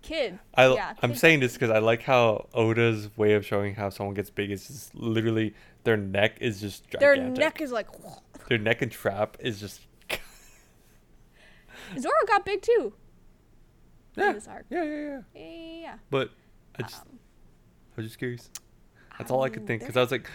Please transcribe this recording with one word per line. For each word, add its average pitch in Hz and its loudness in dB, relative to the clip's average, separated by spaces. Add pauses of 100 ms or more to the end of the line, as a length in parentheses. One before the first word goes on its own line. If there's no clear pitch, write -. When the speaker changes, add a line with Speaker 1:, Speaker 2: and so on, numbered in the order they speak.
Speaker 1:
Kid. 247 -6 (160)
Speaker 2:
I, 127 8
Speaker 1:
Yeah, - -2
Speaker 2:
I'm 123 2
Speaker 1:
Kid 117 -6
Speaker 2:
saying 160 6
Speaker 1:
got 131 0
Speaker 2:
this 120 0
Speaker 1:
big. - -8
Speaker 2:
'cause - 2
I 110 4
like 113 2
how 120 2
Oda's 113 2
way 107 6
of 104 2
showing 101 -2
how 101 -4
someone 101 -6
gets 98 -6
big 101 -4
is 98 -8
just - -18
literally 113 0 (300)
their 113 4
neck 101 -4
is 104 -4
just - -10
Speaker 1:
Their 277 4
Speaker 2:
gigantic. 254 -4
Speaker 1:
neck 311 -2
is 285 -6
like, 226 -6 (600)
Speaker 2:
Their 117 2
neck 110 0
and - -4
trap 104 -4
is 107 -6
just 104 -14 (280)
<laughs> - -4 (1800)
Speaker 1:
Zoro 311 0 (120)
got 403 4
big, 392 -2
too. 392 2 (1200)
in 359 0
Speaker 2:
Yeah. 392 4
Speaker 1:
this - -8
arc. - -16
Speaker 2:
Yeah, 349 -4
yeah, 302 -6
yeah. 294 -10 (140)
Speaker 1:
Yeah, - -18
yeah, 330 -16
yeah. 302 -16 (120)
Speaker 2:
But 135 -2 (480)
I 131 -8
just, - -14
Speaker 1:
Um, - -20
Speaker 2:
I - -20
was 110 -10
just 110 -16
curious. 120 -10 (680)
That's - -8
Speaker 1:
I 127 0
Speaker 2:
all 131 4
I 135 2
Speaker 1:
mean, 113 -8
Speaker 2:
could 107 -12
think, 113 -4
'cause 269 -12
Speaker 1:
they're 127 4
Speaker 2:
I 127 6
was 123 -2
like, 123 -4